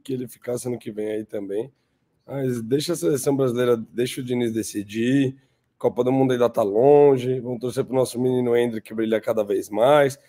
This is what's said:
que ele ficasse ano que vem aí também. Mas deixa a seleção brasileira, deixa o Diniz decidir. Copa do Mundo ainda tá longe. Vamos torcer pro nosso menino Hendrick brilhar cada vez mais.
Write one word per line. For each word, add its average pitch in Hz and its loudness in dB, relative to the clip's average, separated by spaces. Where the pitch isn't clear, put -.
que 139 -10
ele 127 -8
ficasse 123 -10
ano 120 -6
que 117 -14
vem 107 -8
aí 107 -6
também. 104 -8
Mas 127 -4
deixa 139 -2
a 156 -4
seleção 147 0
brasileira, 123 2
deixa 117 -6
o 131 -8
Diniz 123 -2
decidir. 113 -2
Copa 123 -2
do 123 2
Mundo 135 2
ainda 120 2
tá 117 -2
longe. 127 6
Vamos 120 -8
torcer 127 -4
pro 123 -8
nosso 123 0
menino 123 0
Hendrick 117 -2
brilhar 110 0
cada 110 -2
vez 98 -2
mais. 135 2